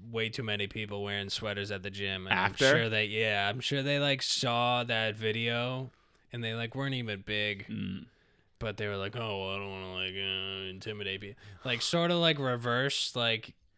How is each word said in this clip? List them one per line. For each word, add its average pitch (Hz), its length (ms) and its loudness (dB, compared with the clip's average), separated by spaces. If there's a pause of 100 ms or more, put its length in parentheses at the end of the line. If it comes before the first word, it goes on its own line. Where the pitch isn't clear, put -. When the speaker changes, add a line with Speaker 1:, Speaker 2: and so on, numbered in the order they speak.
(120)
Speaker 1:
way 113 180 -2
too 117 140 -6
many 104 240 -2
people 101 360 -6
wearing 101 260 -2
sweaters 101 420 -2
at 98 100 -4
the 101 80 -8
gym. 98 380 -4
And 95 100 4
Speaker 2:
After? 98 300 4
Speaker 1:
I'm 139 40 10
sure 117 180 6
they, 107 160 4
yeah, 107 440 2
I'm 123 120 -2
sure 139 200 0
they, 143 160 2
like, 143 240 2
saw 123 600 2
that 110 320 2
video 117 760 0 (420)
and 117 120 -6
they, 113 100 -2
like, 117 220 -4
weren't 135 180 -2
even 110 320 -4
big. 104 420 0
Speaker 2:
Mm. 98 380 -6 (540)
Speaker 1:
But 107 180 -4
they 107 80 -4
were 101 120 -2
like, 98 180 -4
"Oh, 110 240 -4
well, 95 160 -2
I - 20 -2
don't 98 140 -6
wanna, 95 240 -8
like, 92 180 -2
uh, 95 560 -4
intimidate 98 500 -6
people." 101 220 -14 (240)
Like, 120 160 -2
sorta, 170 340 2
like, 165 220 4
reverse, 123 800 0
like, 113 400 0 (220)